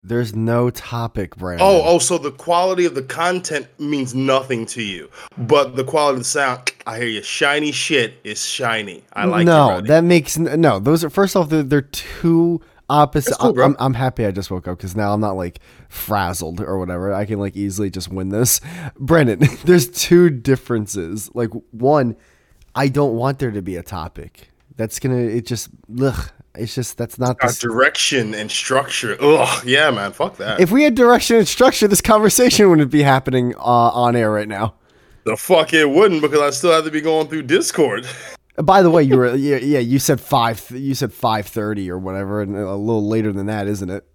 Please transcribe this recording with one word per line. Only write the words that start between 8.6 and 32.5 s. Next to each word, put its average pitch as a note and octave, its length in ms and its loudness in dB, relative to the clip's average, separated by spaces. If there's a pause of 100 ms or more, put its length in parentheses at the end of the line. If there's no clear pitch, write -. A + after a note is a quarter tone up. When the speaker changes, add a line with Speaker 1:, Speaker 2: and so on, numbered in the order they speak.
Speaker 2:
I G2+ 100 -4
like - 220 2
Speaker 1:
No, D3+ 240 6
Speaker 2:
it, - 60 0
buddy. G2+ 120 -6
Speaker 1:
that D#3+ 160 6
makes E3+ 340 2
n-, D#3 220 -2
no. B2+ 180 4
Those D#3 260 2
are, D#3 60 -4
first G3 260 0
off, E3 120 2
they're, D#3 140 0
they're C#3 180 0
two E3 800 -2 (300)
opposite. D3 400 2
Speaker 2:
That's - 100 -4
cool, A#3+ 140 2
bro. B2+ 100 4
Speaker 1:
I'm, C#3+ 140 2
I'm C3 160 0
happy B2 320 -2
I G2+ 40 0
just F#2 200 -8
woke F2+ 180 -8
up F2+ 100 -8
'cause F#2 160 -10
now G#2 200 -2
I'm G#2 80 0
not, G2 160 -2
like, F2 220 -8 (280)
frazzled F2 720 -6
or F#2+ 180 -6
whatever. F2+ 360 -4
I G2+ 100 -2
can, G2+ 140 -6
like, G2 180 -6
easily G2+ 320 -4
just F2+ 220 -10
win F#2+ 180 -6
this. A2 320 0 (380)
Brandon, C3+ 400 2 (160)
<laughs> - 100 -18
there's F3 240 4
two F3 400 4
differences. A2 1040 -4
Like, A#2 140 -4 (220)
one, B2 440 0 (600)
I C#3 140 0
don't C3+ 280 0
want C3+ 220 -2
there B2+ 140 -4
to G2+ 100 -6
be F2+ 140 -8
a E2 60 -10
topic. - 680 -14 (260)
That's A2 220 -8
gonna, C3 180 -2
it A#2 300 -2
just, - 240 -8 (320)
ugh. - 280 -2 (260)
It's A2 200 -10
just, B2+ 200 -8
that's A#2+ 220 -10
not B2+ 200 -2
the B2+ 80 0
Speaker 2:
Got - 40 0
Speaker 1:
s- A#2 80 -6
Speaker 2:
direction A#2+ 720 0
and G#2+ 160 -8
structure. C3 720 -4
Ugh, C#3 460 2
yeah, C#3 240 4
man, G2+ 220 -4
fuck F3 240 -6
that. G#2 240 -4
Speaker 1:
If F3 100 4
we C4+ 140 4
had C4+ 100 4
direction A#3+ 400 4
and G#3+ 140 4
structure, G#3 400 2
this G3 120 4
conversation G#3+ 680 4